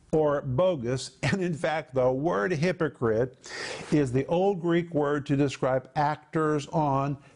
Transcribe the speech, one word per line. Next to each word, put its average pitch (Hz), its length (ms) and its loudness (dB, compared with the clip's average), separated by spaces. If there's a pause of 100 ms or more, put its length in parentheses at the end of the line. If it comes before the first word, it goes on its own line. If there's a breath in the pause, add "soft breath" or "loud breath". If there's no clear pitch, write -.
(120)
or 147 300 2
bogus. 131 760 -2
<laughs> - 60 -14
And 190 200 0
in 175 100 -2
fact, 156 400 -4
the 127 180 4
word 180 400 0
hypocrite 135 880 0 (540 loud breath)
is 147 200 2
the 135 140 0
old 185 340 0
Greek 170 340 0
word 147 340 0
to 143 80 2
describe 135 600 0
actors 151 720 0
on 139 500 0 (180 loud breath)